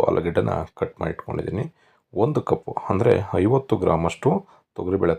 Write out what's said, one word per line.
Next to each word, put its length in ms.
ಆಲೂಗೆಡ್ಡೆನ 460
ಕಟ್ 220
ಮಾಡಿ 140
ಇಟ್ಕೊಂಡಿದ್ದೀನಿ. 500
ಒಂದು 340
ಕಪ್ಪು, 240
ಅಂದರೆ 200
ಐವತ್ತು 420
ಗ್ರಾಮಷ್ಟು 480
ತೊಗರಿಬೇಳೆ 420